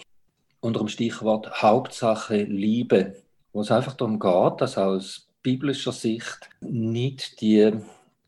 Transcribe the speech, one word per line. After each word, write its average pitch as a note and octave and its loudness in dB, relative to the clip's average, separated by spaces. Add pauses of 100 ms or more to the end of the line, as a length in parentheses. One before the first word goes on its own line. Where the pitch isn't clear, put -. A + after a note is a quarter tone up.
(580)
unter A2+ -2
dem G#2+ -2
Stichwort A2 -2
Hauptsache A2 2
Liebe, G#2 0 (380)
wo G#2 -4
es G#2+ -6
einfach C3 0
darum A2 -2
geht, G2 2
dass - -2
aus F#2+ -2 (140)
biblischer C3 -2
Sicht - -6 (100)
nicht A#2+ -6
die G#2+ 6 (580)